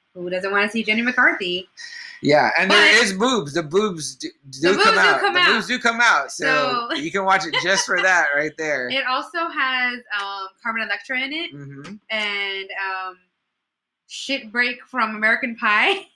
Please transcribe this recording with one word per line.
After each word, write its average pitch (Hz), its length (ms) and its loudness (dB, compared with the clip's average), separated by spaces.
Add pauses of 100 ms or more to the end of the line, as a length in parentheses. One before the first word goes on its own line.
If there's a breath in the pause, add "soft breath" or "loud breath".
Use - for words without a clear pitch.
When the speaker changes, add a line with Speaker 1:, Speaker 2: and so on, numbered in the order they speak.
(140)
Speaker 1:
who 180 160 -8
doesn't 185 220 -4
wanna 202 180 2
see 220 140 -2
Jenny 214 180 0
McCarthy? 240 680 0 (520 loud breath)
Speaker 2:
Yeah, 139 360 6
and 185 140 2
there - 220 6
Speaker 1:
But 330 100 6
Speaker 2:
is 202 100 0
boobs. 196 400 0
The 165 100 -2
boobs 160 520 -2
do, - 120 -12 (220)
do 131 100 -16 (140)
Speaker 1:
The 403 100 2
Speaker 2:
come - 0 -
Speaker 1:
boobs 440 120 6
do - 40 4
Speaker 2:
out. 381 220 4
Speaker 1:
come 392 140 0
Speaker 2:
The 359 40 4
Speaker 1:
out. 349 80 6
Speaker 2:
boobs 240 200 2
do 247 120 -2
come 233 220 0
out, 175 300 4
so 240 580 0
Speaker 1:
So 311 60 -4
Speaker 2:
you 165 160 -6
can 196 120 -2
watch 190 220 2
it 165 180 -4
just 185 220 0
for 185 160 0
that 180 340 4
right 151 220 0
there. 143 320 -2
Speaker 1:
<laughs> - 20 -6
It 262 160 -2
also 277 400 -4
has, 254 520 -2 (200)
um, 196 280 -8 (140)
Carmen 226 220 -4
Electra 226 380 -6
in 269 100 -6
it, 330 220 -8
Speaker 2:
Mm-hmm. 143 400 -16 (160)
Speaker 1:
and, 202 600 -6 (160)
um, 190 320 -8 (920)
Shit 254 420 -8
Break 247 340 -2
from 220 300 -2
American 226 420 -2
Pie. 226 580 0